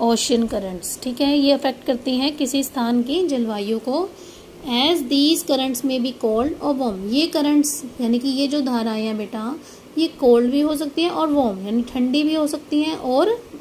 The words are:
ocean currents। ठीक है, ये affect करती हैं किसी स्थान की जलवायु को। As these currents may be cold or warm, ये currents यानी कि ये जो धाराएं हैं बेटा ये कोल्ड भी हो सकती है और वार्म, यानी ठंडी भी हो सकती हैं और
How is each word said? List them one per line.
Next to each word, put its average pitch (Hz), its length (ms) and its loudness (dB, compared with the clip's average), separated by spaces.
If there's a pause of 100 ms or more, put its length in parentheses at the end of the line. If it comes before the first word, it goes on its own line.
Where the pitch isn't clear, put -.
ocean 233 460 2
currents। 190 560 -6
ठीक 247 180 -4
है, 285 180 4
ये 277 140 6
affect 269 320 0
करती 254 320 0
हैं 285 200 0
किसी 277 260 0
स्थान 240 400 0
की 320 260 0
जलवायु 220 500 -2
को। 285 300 -2 (640)
As 277 280 2
these 285 480 2
currents 262 400 0
may 262 140 0
be 247 120 -2 (120)
cold 240 400 0
or 285 160 0
warm, 202 320 -4
ये 294 140 2
currents 294 580 0 (160)
यानी 240 180 2
कि 262 100 -2
ये 269 200 0
जो 294 120 0
धाराएं 226 460 -2
हैं 220 120 -4
बेटा 220 360 -8 (440)
ये 320 80 2
कोल्ड 240 440 4
भी 285 100 2
हो 302 160 2
सकती 311 260 -2
है 349 80 2
और 311 220 0
वार्म, 208 340 0
यानी 226 160 0
ठंडी 254 400 0
भी 311 120 0
हो 311 120 2
सकती 302 360 -2
हैं 311 140 -2
और 339 480 0 (160)